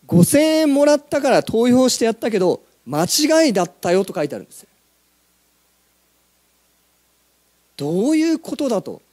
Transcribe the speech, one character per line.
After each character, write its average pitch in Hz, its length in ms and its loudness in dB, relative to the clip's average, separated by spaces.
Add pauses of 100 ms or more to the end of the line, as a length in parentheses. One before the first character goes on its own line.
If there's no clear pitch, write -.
「五 175 180 4
千 311 360 2
円 302 140 2
も 285 120 2
ら 294 100 4
っ 285 40 -4
た 294 220 -6
か 269 100 0
ら 170 100 2
投 233 280 0
票 254 200 4
し - 80 -4
て 240 80 -2
や 226 60 0
っ - 20 -6
た 240 160 -6
け 214 80 -4
ど、 180 240 0 (240)
間 147 200 -2
違 311 440 2
い 208 40 -2
だ 185 100 0
っ 175 80 -6 (100)
た 180 100 -2
よ」 190 140 2
と - 80 -16
書 165 100 -6
い 135 60 -6
て 127 60 -10
あ - 20 -12
る 92 60 -14
ん - 40 -20
で - 60 -20
す。 - 140 -20 (3000)
ど 180 360 -2
う 320 60 2
い 311 140 0
う 311 60 -2
こ - 180 -10
と 277 140 -4
だ 196 120 -2
と 98 200 -14 (120)